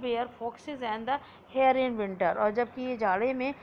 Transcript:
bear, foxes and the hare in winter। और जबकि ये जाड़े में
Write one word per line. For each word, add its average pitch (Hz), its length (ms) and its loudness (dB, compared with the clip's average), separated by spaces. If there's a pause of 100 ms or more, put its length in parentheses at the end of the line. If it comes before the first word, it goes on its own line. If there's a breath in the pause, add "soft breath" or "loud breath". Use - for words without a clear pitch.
bear, 240 220 -2
foxes 240 540 -10
and 226 260 -4
the 269 140 0 (380 loud breath)
hare 262 180 6
in 254 240 0
winter। 190 380 0
और 214 140 2
जबकि 240 300 -2
ये 254 160 -4
जाड़े 214 360 2
में 262 300 -2